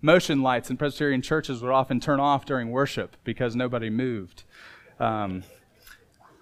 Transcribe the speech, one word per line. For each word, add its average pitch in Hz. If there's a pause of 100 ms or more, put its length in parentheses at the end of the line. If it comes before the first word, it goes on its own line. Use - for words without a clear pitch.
motion 156
lights 127
in 127
Presbyterian 143
churches 139
would 123
often 131
turn 139
off 139
during 123
worship 123
because 117
nobody 120
moved. 113 (560)
Um, 104 (1000)